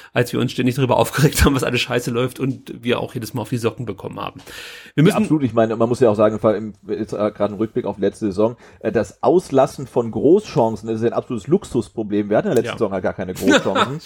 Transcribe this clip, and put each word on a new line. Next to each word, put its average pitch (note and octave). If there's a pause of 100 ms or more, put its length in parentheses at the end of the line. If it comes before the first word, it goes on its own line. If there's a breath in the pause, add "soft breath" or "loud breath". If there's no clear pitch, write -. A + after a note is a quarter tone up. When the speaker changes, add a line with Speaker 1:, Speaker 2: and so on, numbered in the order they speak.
(140 loud breath)
Speaker 1:
als A#2+
wir B2
uns B2
ständig B2
darüber B2
<laughs> -
aufgeregt B2+
haben, C#3+
was C3
alles B2
scheiße B2
läuft B2
und C3+ (100)
wir A#2
auch -
jedes A2+
Mal A2+
auf -
die B2+
Socken A#2
bekommen G#2
haben. G2+ (540 loud breath)
Wir C#3+
müssen G3
Speaker 2:
Ja, A3
absolut. D#3
Ich A2
meine, A2+
man A#2
muss A#2+
ja A#2+
auch G#2
sagen, G#2+
vor A2+
allem G#2+ (140)
jetzt, G#2
äh, G#2
gerade G#2
im G2
Rückblick A2
auf G2+
die G2
letzte G2
Saison, G#2+ (240 loud breath)
äh, A2
das G2+
Auslassen C#3
von A#2
Großchancen, A2+
das A2+
ist A2
ja A#2
ein G#2+
absolutes A#2+
Luxusproblem. G#2
Wir G#2+
hatten G#3+
in E3
der A#2
letzten A2+
Speaker 1:
Ja. G#2
Speaker 2:
Saison G#2
halt F#2+
gar G2+
keine F#2
Großchancen, D#3+